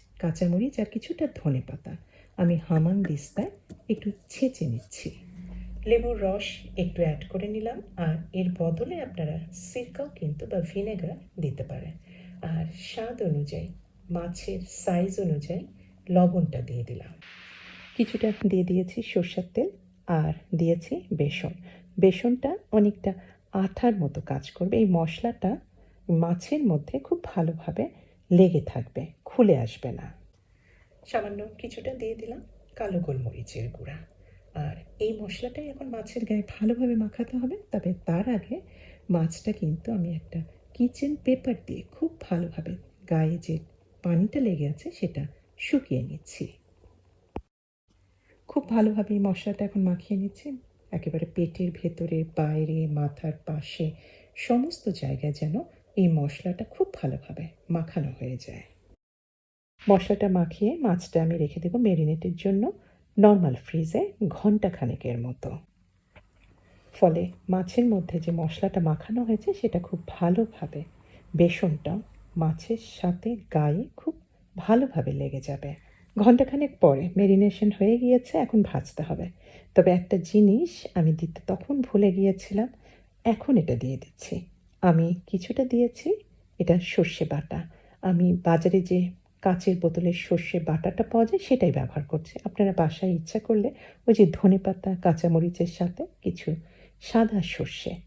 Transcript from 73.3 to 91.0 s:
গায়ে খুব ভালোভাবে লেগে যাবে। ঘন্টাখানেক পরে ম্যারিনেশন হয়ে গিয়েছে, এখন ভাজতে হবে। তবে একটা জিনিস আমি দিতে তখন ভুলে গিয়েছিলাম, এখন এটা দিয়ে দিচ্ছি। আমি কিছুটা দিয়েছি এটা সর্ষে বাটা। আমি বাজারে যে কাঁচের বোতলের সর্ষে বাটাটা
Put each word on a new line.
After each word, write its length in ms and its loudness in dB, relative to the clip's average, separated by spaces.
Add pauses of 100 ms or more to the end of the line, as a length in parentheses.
গায়ে 300 2 (120)
খুব 180 -6 (420)
ভালোভাবে 580 2
লেগে 280 -4
যাবে। 300 -8 (460)
ঘন্টাখানেক 600 6
পরে 240 6 (140)
ম্যারিনেশন 540 6
হয়ে 260 4
গিয়েছে, 400 2
এখন 240 2
ভাজতে 420 -4
হবে। 240 -6 (480)
তবে 160 8
একটা 260 2
জিনিস 540 4 (240)
আমি 180 4
দিতে 340 -6
তখন 340 -4
ভুলে 300 4
গিয়েছিলাম, 580 0 (560)
এখন 320 2
এটা 180 2
দিয়ে 220 -4
দিচ্ছি। 380 -14 (480)
আমি 240 6 (200)
কিছুটা 380 -2
দিয়েছি 420 0 (520)
এটা 160 4 (180)
সর্ষে 320 0
বাটা। 340 -4 (440)
আমি 240 4 (200)
বাজারে 340 4
যে 180 2 (420)
কাঁচের 380 2
বোতলের 460 2
সর্ষে 340 0
বাটাটা 440 0